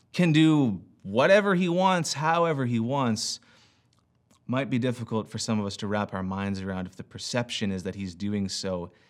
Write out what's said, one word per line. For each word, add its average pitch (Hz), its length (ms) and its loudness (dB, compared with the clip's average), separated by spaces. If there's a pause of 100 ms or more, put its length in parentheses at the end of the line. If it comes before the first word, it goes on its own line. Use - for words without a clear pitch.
(140)
can 175 180 4
do 147 500 4 (220)
whatever 185 500 4
he 180 160 2
wants, 180 440 2
however 156 520 0
he 120 140 0
wants, 120 600 -2 (1080)
might 131 240 -2
be 127 80 0
difficult 113 500 -2
for - 80 -8
some 110 220 -2
of 104 80 -2
us 98 100 -8
to - 80 -8
wrap 104 260 -2
our 95 120 -4
minds 95 360 -4
around 92 280 -6
if - 80 -20
the - 80 -14
perception 117 680 -6
is 92 120 -6
that 95 100 -6
he's 95 220 -10
doing 101 340 -4
so 90 420 -6 (180)